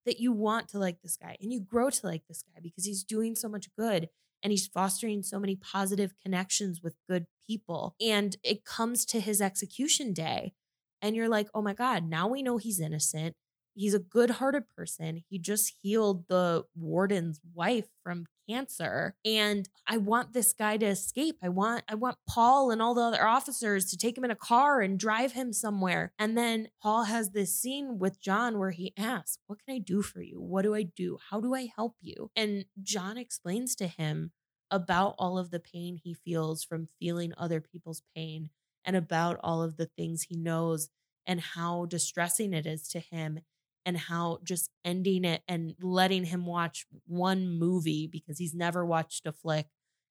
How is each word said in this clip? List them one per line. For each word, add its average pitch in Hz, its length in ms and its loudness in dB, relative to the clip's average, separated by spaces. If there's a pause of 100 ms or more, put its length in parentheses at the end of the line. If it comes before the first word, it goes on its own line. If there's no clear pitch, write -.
that 240 140 -2
you 247 120 2
want 220 380 0
to 208 100 -4
like 180 220 0
this 175 140 -6
guy 175 260 -12
and 214 120 -6
you 247 60 -2
grow 233 300 2
to - 180 -2
like 165 200 -4
this - 140 -14
guy - 200 -20
because 170 240 -8
he's 196 180 -4
doing 220 320 -2
so 226 120 -4
much 208 300 -8
good 202 320 2 (320)
and 208 100 2
he's 190 160 2
fostering 196 560 -2
so - 160 -6
many 196 160 0
positive 196 640 0
connections 185 640 -2
with 165 140 -8 (100)
good 180 200 0 (200)
people. 196 540 -6
And 208 420 2
it - 220 0
comes 233 400 0
to 226 160 0
his 202 200 2
execution 214 720 0
day 160 420 -4 (480)
and 214 140 0
you're 226 140 2
like, 208 240 2
"Oh 214 80 0
my 202 120 0
God, 208 360 0
now 165 180 0
we 269 160 -2
know 247 140 0
he's 208 220 -2
innocent." 156 560 -2 (400)
He's 202 180 2
a 208 60 4
good-hearted 240 720 2
person. 165 600 -8
He 190 100 -8
just 208 420 0
healed 196 460 2
the 180 380 4 (100)
warden's 170 640 0 (140)
wife 202 340 0 (160)
from 175 220 -6 (240)
cancer. 180 640 -4 (100)
And 208 440 2 (180)
I 226 100 0
want 226 360 2
this 233 200 4
guy 214 240 0
to 214 80 2
escape. 247 560 0
I 180 80 -2
want, 208 380 0
I 214 80 -4
want 247 220 -2 (100)
Paul 254 440 8
and 226 100 2
all 233 120 4
the 240 80 4
other 233 240 4
officers 220 600 2
to 185 120 -4
take 233 200 0
him 254 80 -2
in 240 60 2
a 208 40 -2
car 262 460 6
and 190 180 2
drive 220 320 2
him 240 220 -4
somewhere. 185 680 0
And 220 180 2
then 226 300 2 (140)
Paul 220 240 4
has 214 260 0
this 202 240 0
scene 262 440 -4
with 190 220 0
John 214 380 2
where 190 120 0
he 180 260 -6
asks, 214 400 -4 (100)
"What 208 180 -10
can 269 100 -8
I 254 40 -4
do 202 220 0
for 185 200 -6
you? 175 200 -12
What 180 220 0
do 208 120 2
I 214 80 -2
do? 175 340 -6 (120)
How 208 100 -4
do 247 160 -2
I 254 200 -4
help 233 260 -4
you?" - 340 -12
And 208 300 0 (160)
John 202 360 -4
explains 240 600 -4
to 190 100 0
him 160 440 -2 (380)
about 190 480 2
all 185 200 0
of 175 140 -4
the 170 80 -6
pain 175 440 -10
he 170 100 -8
feels 160 500 -2
from 165 240 -8 (120)
feeling 170 380 -2
other 165 240 -2
people's 165 400 -14 (140)
pain 160 340 -10 (340)
and 185 140 0
about 170 440 2
all 165 220 0
of 160 140 -4
the 165 80 -2
things 165 380 -4
he 175 120 -10
knows 165 540 0 (360)
and 180 140 -2
how 175 460 -4
distressing 175 680 0
it 156 120 0
is 156 240 -6
to 170 100 -6
him 160 400 -6 (460)
and 175 120 0
how 170 460 -2
just 175 260 -2 (160)
ending 185 400 2
it 165 220 0
and 165 340 -4
letting 185 440 4
him 175 200 -4
watch 170 400 -2 (200)
one 185 440 2
movie 165 580 2
because 160 320 -10
he's 170 140 -6
never 170 320 0
watched 165 400 -2
a 156 60 -6
flick 156 360 -2 (440)